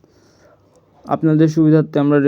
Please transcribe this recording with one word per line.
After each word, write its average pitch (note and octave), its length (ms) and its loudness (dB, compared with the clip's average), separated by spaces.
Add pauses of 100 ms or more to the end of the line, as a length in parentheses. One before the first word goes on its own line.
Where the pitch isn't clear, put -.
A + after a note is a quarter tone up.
(1160)
আপনাদের D#3 420 0
সুবিধার্থে D#3 480 0
আমরা D3 240 0